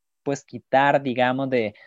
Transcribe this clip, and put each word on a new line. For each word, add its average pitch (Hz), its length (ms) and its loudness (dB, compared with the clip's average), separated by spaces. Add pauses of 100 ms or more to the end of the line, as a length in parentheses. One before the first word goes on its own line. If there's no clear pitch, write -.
(240)
pues, 139 220 -6
quitar, 139 580 0
digamos, 127 460 -2
de, 117 260 -2 (120)